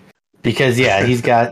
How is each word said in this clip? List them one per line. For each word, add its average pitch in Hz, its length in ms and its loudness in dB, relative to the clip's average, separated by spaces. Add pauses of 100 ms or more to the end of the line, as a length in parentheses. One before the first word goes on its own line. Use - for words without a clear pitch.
(420)
Because, 123 360 0
yeah, 104 260 2
he's 120 160 0
got, 117 320 0